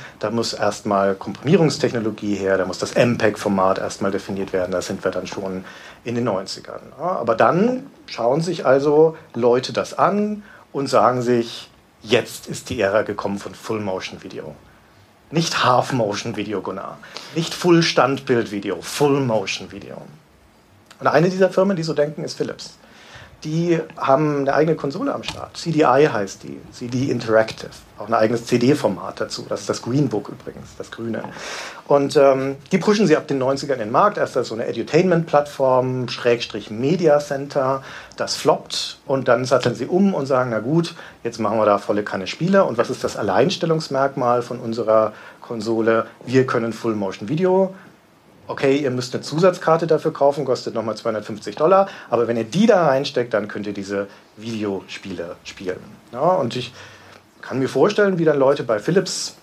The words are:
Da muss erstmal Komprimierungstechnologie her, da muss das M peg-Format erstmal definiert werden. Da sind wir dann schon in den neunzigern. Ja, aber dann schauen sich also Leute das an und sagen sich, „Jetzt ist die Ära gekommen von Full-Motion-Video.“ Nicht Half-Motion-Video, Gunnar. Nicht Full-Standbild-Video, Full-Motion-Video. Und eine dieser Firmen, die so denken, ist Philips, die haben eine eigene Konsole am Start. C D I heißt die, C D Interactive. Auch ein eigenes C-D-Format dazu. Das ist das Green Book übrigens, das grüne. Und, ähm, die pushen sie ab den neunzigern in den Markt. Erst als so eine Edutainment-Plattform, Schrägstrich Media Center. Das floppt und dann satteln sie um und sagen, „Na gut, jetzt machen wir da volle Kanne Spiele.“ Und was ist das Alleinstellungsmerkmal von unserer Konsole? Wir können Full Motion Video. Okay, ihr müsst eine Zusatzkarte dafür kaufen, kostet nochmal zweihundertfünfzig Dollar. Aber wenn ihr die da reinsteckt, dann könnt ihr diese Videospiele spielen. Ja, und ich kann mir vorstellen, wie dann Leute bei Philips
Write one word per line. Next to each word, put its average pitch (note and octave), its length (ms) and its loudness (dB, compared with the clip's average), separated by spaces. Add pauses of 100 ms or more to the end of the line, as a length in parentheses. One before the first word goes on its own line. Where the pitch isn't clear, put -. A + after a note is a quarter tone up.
(200)
Da A2 100 -2
muss A2+ 220 -2
erstmal G2 640 0
Komprimierungstechnologie A2 1200 0
her, F#2+ 220 0
da F#2 80 0
muss F2+ 140 -8
das G2 140 -6
M B2 240 2
peg-Format G2 640 2
erstmal G#2 320 -4
definiert G2 400 -6
werden. F#2 200 -2
Da F2+ 100 -2
sind G2 240 -8
wir F#2 60 0
dann F#2 140 -6
schon F#2+ 380 -8 (400)
in A#2+ 120 -6
den A#2 100 -2
neunzigern. - 560 -6 (180)
Ja, D3 60 -6
aber F3+ 300 0
dann G#3+ 500 2 (220)
schauen B2 340 0
sich F3 240 -4
also D3 500 6 (180)
Leute B2 380 2
das G#2 260 -4
an G#3 460 0 (300)
und C#3 140 -4
sagen B2 340 4
sich, A#2 480 0 (320)
„Jetzt - 460 -2
ist - 220 -12
die B2 120 -4
Ära G2+ 220 2
gekommen G2+ 360 -6
von F#2+ 160 -14
Full-Motion-Video.“ F#2+ 960 -8 (800)
Nicht E3 320 0
Half-Motion-Video, G#2+ 960 0
Gunnar. - 360 -10 (380)
Nicht E3 180 -4
Full-Standbild-Video, B2 1300 2
Full-Motion-Video. G#2+ 1160 0 (1040)
Und C3 80 0
eine D3+ 220 4
dieser F#3 220 4
Firmen, F#3+ 260 2
die D#3+ 60 -4
so D#3+ 100 -2
denken, D3 320 0
ist C3 100 -8
Philips, - 420 -8 (640)
die E3 360 0 (180)
haben C#3+ 440 2
eine C3+ 120 0
eigene D#3 220 2
Konsole D#3 380 -6
am A2+ 100 -8
Start. - 340 -12
C E3+ 140 -6
D D3+ 100 2
I C#3+ 260 6
heißt G#2+ 360 -4
die, - 160 -14 (120)
C - 160 -12
D B2+ 220 -2
Interactive. A2 640 0 (280)
Auch G#2 80 -12
ein A2 60 -2
eigenes A2+ 340 2
C-D-Format A#2 720 0
dazu. - 260 -8
Das G2+ 140 -6
ist - 80 -14
das G#2+ 120 -4
Green C3 280 0
Book G2+ 180 -4
übrigens, - 500 -14
das - 120 -14
grüne. A2+ 340 -8 (640)
Und, C#3+ 300 2
ähm, C3+ 380 4 (160)
die F#3+ 80 2
pushen G#3 260 4
sie D3+ 100 6
ab C#3 120 -2
den C#3 100 0
neunzigern C3+ 420 -2
in G#2+ 80 -4
den A2 40 -6
Markt. E3+ 260 2
Erst C#3+ 180 -2
als A#2+ 120 0
so A#2 80 -8
eine A#2 100 -4
Edutainment-Plattform, C3 1400 2
Schrägstrich A#2 640 -2
Media D3 480 2
Center. C3+ 640 -4 (340)
Das - 180 -4
floppt - 680 0
und C3+ 220 0
dann B2 180 4
satteln B2 300 2
sie A2+ 100 -6
um G3 280 4
und D#3 120 -2
sagen, B2+ 260 2
„Na A2 80 0
gut, D#3+ 360 0 (280)
jetzt A#2 160 -6
machen A2 180 0
wir G#2+ 80 4
da G#2 120 6
volle G#2 260 -2
Kanne F#2+ 240 -6
Spiele.“ F#3 380 4
Und B2 120 -4
was A2+ 120 2
ist C3 140 -6
das A#2 120 -4
Alleinstellungsmerkmal C3+ 1300 0
von A#2+ 180 -8
unserer A2 540 2 (280)
Konsole? A2+ 640 0 (180)
Wir B2+ 220 4
können A#2 260 -2
Full A2+ 220 -4
Motion G2+ 340 -6
Video. F#3 440 2 (720)
Okay, C3+ 300 2
ihr C#3+ 160 0
müsst B2 220 -6
eine B2 100 -6
Zusatzkarte E3 640 2
dafür D#3 240 2
kaufen, D3 320 2
kostet B2 300 -2
nochmal A2 240 -4
zweihundertfünfzig G#2+ 580 -6
Dollar. F#3+ 320 4 (220)
Aber A#2 180 2
wenn A#2 80 0
ihr A2+ 80 -2
die D#3 220 0
da F#3+ 220 6
reinsteckt, C3+ 460 0
dann G#2 140 -2
könnt G#2 200 -8
ihr G#2 60 -8
diese G2 340 -6 (280)
Videospiele G2 1080 -8
spielen. - 340 -8 (320)
Ja, A#2 80 -10
und D3 380 0
ich B2 160 -10 (680)
kann A#2 180 -6
mir C3 100 0
vorstellen, F#3+ 500 4
wie E3 60 2
dann D3+ 120 4
Leute C#3 260 4
bei A#2 160 0
Philips - 640 -2